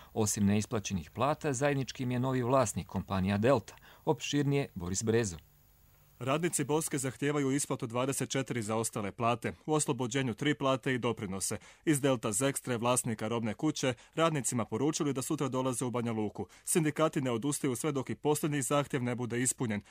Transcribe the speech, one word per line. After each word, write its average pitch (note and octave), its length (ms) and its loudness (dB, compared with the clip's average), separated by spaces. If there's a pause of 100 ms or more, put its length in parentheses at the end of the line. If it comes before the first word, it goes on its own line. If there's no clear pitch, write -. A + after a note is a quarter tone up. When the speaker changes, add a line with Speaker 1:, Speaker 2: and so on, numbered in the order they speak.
(140)
Speaker 1:
Osim G#2+ 320 2
neisplaćenih G2+ 680 0
plata, C#3+ 380 0
zajednički C3+ 500 0
im B2 80 -2
je B2 100 0
novi C3 220 0
vlasnik, A#2+ 440 2
kompanija F#2+ 520 0
Delta. A#2+ 360 2 (300)
Opširnije, C#3+ 720 0
Boris F#2 300 -4
Brezo. A2 320 2 (840)
Speaker 2:
Radnici D3+ 440 0
Boske D3+ 340 0
zahtijevaju C#3 520 0
isplatu C#3 360 -2
dvadeset C3 440 -2
četiri C3 320 -2
zaostale A2 500 -2
plate, A#2 400 0 (140)
u D#3 80 0
Oslobođenju C3 600 0
tri D3 200 0
plate C3+ 400 0
i B2 40 0
doprinose. G#2+ 600 -4 (260)
Iz D3 160 4
Delta B2+ 280 2
Zextre, B2+ 520 0
vlasnika A#2+ 480 0
robne A2+ 260 -2
kuće, C#3+ 400 0 (200)
radnicima D3 500 0
poručili C#3+ 480 0
da C3 100 -4
sutra C#3+ 260 -2
dolaze C3 360 -2
u B2 60 -2
Banja A#2 220 -2
Luku. G#2+ 340 -4 (180)
Sindikati D#3 560 2
ne C3 100 0
odustaju B2 460 0
sve D3+ 160 -2
dok C3+ 180 -2
i A2 120 -4
posljednji D3 400 2
zahtjev C#3 400 0
ne B2 120 0
bude A#2+ 240 -4
ispunjen, B2 420 0 (100)